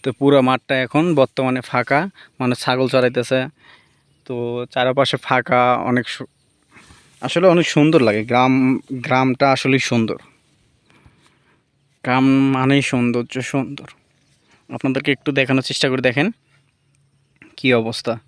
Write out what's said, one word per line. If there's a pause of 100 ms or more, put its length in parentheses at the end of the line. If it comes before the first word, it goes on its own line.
তো
পুরো
মাঠটা
এখন
বর্তমানে
ফাঁকা, (300)
মানুষ
ছাগল
চড়াইতেছে। (760)
তো
চারপাশে
ফাঁকা,
অনেক
সু-, (960)
আসলে
অনেক
সুন্দর
লাগে
গ্রাম, (120)
গ্রামটা
আসলেই
সুন্দর। (1900)
গ্রাম (260)
মানেই
সৌন্দর্য,
সুন্দর। (840)
আপনাদেরকে
একটু
দেখানোর
চেষ্টা
করে
দেখেন (1300)
কি
অবস্থা